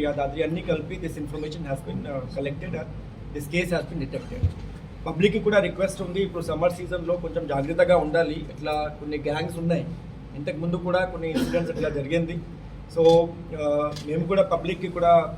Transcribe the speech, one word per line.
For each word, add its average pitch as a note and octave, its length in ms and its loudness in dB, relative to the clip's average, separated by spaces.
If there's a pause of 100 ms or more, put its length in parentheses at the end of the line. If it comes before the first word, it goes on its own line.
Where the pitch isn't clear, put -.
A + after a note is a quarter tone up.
యాదాద్రి C#3+ 400 0
అన్ని E3 240 0
కలిపి D#3+ 340 -2
this D#3+ 180 -6
information D3+ 400 -6 (100)
has C3+ 160 -2
been, - 120 -4 (140)
uh, C3 80 -4 (140)
collected C#3+ 360 -4 (100)
and - 80 -8 (460)
this C#3 180 -6
case F3 220 2
has D3+ 140 0
been D#3+ 160 -4
detected. - 360 -8 (640)
పబ్లిక్‌కి F3+ 400 4
కూడా G#3 200 6
రిక్వెస్ట్ F#3 400 -2
ఉంది, F3 220 -2
ఇప్పుడు E3 220 -6
సమ్మర్ E3 280 4
సీజన్‌లో F3 360 -2 (100)
కొంచెం E3 200 -4 (100)
జాగ్రత్తగా E3+ 500 4
ఉండాలి. D#3 340 2 (160)
ఇట్లా D3+ 200 -4 (260)
కొన్ని D3+ 180 -4 (100)
గ్యాంగ్స్ D#3 340 -2
ఉన్నాయి, E3+ 240 0 (520)
ఇంతకు C#3+ 260 -4
ముందు E3+ 140 0 (100)
కూడా F3+ 140 4 (120)
కొన్ని E3 220 -4
ఇన్సిడెంట్స్ D#3+ 400 0
ఇట్లా D3+ 220 0
జరిగింది. E3 380 0 (600)
So, E3 80 6 (600)
uh, D3 240 2 (220)
మేము D#3+ 140 0 (100)
కూడా F#3+ 100 8 (100)
పబ్లిక్‌కి F3+ 440 -2
కూడా E3+ 160 8 (240)